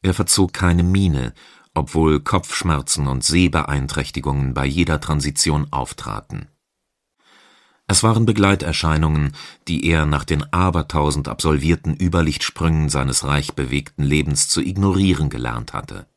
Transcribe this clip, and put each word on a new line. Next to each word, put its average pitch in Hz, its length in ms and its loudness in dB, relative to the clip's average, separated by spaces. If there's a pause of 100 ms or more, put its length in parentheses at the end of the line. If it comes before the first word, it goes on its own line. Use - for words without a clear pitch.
Er 95 100 2
verzog 87 400 0
keine 90 300 2
Miene, 87 520 2 (380)
obwohl 78 480 2
Kopfschmerzen 76 840 -2
und 67 160 -2
Sehbeeinträchtigungen 71 1300 0
bei 69 120 -2
jeder 78 340 0
Transition 73 680 -2
auftraten. - 800 -10 (1400)
Es 95 160 0
waren 110 240 4
Begleiterscheinungen, 78 1080 2 (320)
die 82 180 -2
er 80 200 4
nach 73 180 0
den 73 280 -2
abertausend 78 760 0
absolvierten 78 680 0
Überlichtsprüngen 82 920 0
seines 67 360 -2
reich 71 300 -2
bewegten 71 500 -4
Lebens 73 440 0
zu - 120 0
ignorieren 95 680 2
gelernt 58 440 -8
hatte. - 340 -10 (100)